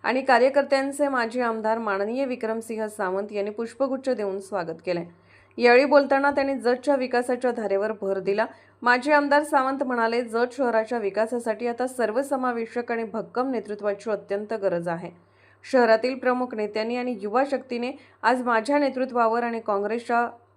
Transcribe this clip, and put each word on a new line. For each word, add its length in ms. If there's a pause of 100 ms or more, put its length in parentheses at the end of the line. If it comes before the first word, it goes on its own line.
आणि 200
कार्यकर्त्यांचे 840
माजी 320
आमदार 380
माननीय 460
विक्रमसिंह 640
सावंत 460
यांनी 180
पुष्पगुच्छ 580
देऊन 320
स्वागत 460
केले. 440 (260)
यावेळी 280
बोलताना 460
त्यांनी 240
जतच्या 400
विकासाच्या 560
धारेवर 420
भर 260
दिला. 280 (360)
माजी 300
आमदार 300
सावंत 420
म्हणाले, 380
"जत 300
शहराच्या 460
विकासासाठी 680
आता 200
सर्वसमावेशक 1040
आणि 120
भक्कम 460
नेतृत्वाची 600
अत्यंत 440
गरज 340
आहे. 220 (640)
शहरातील 420
प्रमुख 400
नेत्यांनी 420
आणि 260
युवा 280
शक्तीने 420 (300)
आज 200
माझ्या 360
नेतृत्वावर 640
आणि 180
काँग्रेसच्या 720 (260)